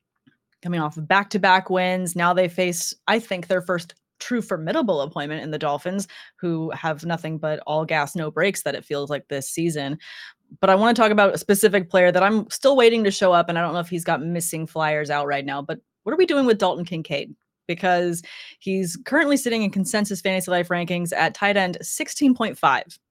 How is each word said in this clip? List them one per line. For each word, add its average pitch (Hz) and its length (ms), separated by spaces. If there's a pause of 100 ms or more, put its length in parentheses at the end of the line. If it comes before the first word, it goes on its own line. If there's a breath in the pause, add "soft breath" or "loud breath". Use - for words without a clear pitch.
(640)
Coming 175 180
off 151 160
of 156 100
back-to-back 190 640
wins, 185 480
now 175 160
they 180 160
face, 175 460 (120)
I 220 120
think, 190 300
their 185 120
first 175 340 (260)
true 240 220
formidable 190 580
opponent 147 440
in 156 80
the 151 60
Dolphins, 165 500 (280 loud breath)
who 165 360
have 156 340
nothing 165 320
but 156 220
all 156 240
gas, 156 320
no 156 160
brakes 190 320
that 139 100
it - 100
feels 143 240
like 143 200
this 139 200
season. 151 480 (640 loud breath)
But 190 100
I 190 40
wanna 220 180
talk 220 200
about 202 220
a - 40
specific 196 500
player 180 220
that 180 120
I'm 208 280
still 277 260
waiting 233 280
to 196 80
show 185 200
up, 170 160
and 170 80
I 170 60
don't 165 120
know 175 60
if 170 80
he's 170 160
got 160 160
missing 165 460
flyers 151 420
out 147 200
right 143 160
now, 139 180
but 151 160 (240)
what 226 100
are 320 60
we 370 80
doing 285 200
with 220 120
Dalton 175 260
Kincaid? 160 480 (360)
Because 175 540 (360 loud breath)
he's 190 480
currently 285 300
sitting 226 260
in 202 80
consensus 202 500
Fantasy 185 300
Life 180 180
rankings 175 460
at 160 200
tight 202 220
end 185 240
sixteen 277 540
point 226 240
five. 139 400 (120)